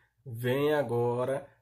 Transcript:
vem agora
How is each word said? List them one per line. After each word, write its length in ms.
vem 500
agora 720